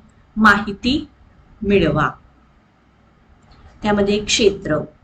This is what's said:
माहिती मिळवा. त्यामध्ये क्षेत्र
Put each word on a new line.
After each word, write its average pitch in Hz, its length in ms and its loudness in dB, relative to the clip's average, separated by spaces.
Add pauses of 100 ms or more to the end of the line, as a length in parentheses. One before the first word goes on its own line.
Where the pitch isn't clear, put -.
(380)
माहिती 214 720 0 (520)
मिळवा. 160 480 0 (1700)
त्यामध्ये 208 380 0
क्षेत्र 190 580 0 (260)